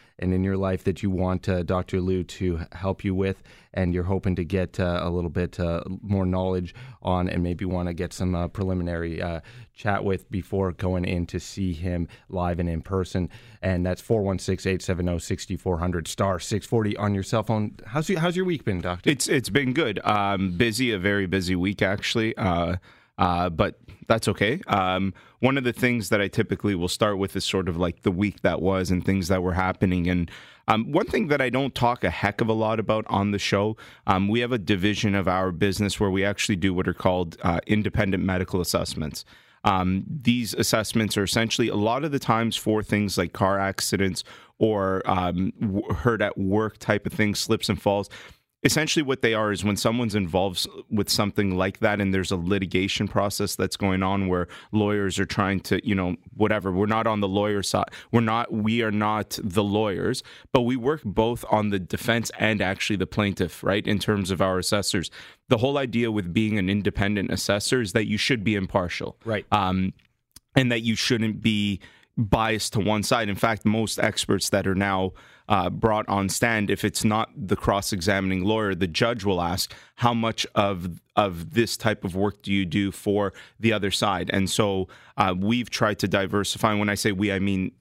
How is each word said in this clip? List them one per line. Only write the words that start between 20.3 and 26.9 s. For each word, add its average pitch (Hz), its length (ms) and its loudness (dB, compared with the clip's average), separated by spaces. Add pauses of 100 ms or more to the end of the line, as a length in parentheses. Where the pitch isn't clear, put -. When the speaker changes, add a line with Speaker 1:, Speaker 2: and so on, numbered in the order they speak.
Speaker 2:
busy, 117 340 2
a 101 80 0
very 101 260 2
busy 92 300 0
week, 95 260 0
actually. 110 560 0
Uh, 87 380 0 (420)
uh, 90 320 2
but 85 300 -2 (280)
that's 113 200 2
okay. 107 400 0
Um, 95 460 0 (260)
one 131 180 2
of 131 60 -2
the 120 100 0
things 120 360 0
that 107 100 2
I 98 80 2
typically 101 460 -2
will 87 140 0
start 104 320 0